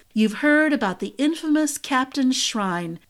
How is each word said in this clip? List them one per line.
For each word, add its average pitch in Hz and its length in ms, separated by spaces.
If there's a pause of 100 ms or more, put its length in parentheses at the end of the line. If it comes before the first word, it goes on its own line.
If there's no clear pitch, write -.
(140)
you've 214 260
heard 302 340
about 202 260
the 202 180
infamous 311 600
Captain 262 560
Shrine 175 680 (100)